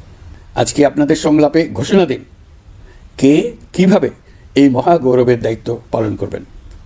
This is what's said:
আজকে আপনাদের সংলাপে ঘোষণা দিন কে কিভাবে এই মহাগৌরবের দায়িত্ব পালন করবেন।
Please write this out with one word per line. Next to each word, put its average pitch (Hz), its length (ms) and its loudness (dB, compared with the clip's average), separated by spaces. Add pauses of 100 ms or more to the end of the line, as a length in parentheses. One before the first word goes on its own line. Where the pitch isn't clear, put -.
(560)
আজকে 131 300 0
আপনাদের 147 300 0
সংলাপে 151 580 0
ঘোষণা 170 320 0
দিন 131 200 -8 (920)
কে 156 360 2 (200)
কিভাবে 185 360 2 (460)
এই 139 140 4
মহাগৌরবের 127 720 0
দায়িত্ব 113 380 -6 (120)
পালন 110 240 -4
করবেন। - 280 -10 (420)